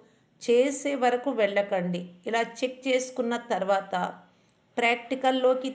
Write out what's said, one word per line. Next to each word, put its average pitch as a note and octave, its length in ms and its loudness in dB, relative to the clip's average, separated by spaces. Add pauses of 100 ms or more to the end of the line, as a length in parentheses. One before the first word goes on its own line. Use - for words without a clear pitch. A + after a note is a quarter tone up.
(420)
చేసే C#4 540 2
వరకు B3 380 0
వెళ్ళకండి. G3+ 680 0 (240)
ఇలా A3+ 200 -2 (100)
చెక్ B3+ 280 -4
చేసుకున్న B3+ 520 -2 (100)
తర్వాత F#3+ 520 0 (840)
ప్రాక్టికల్లోకి B3+ 960 2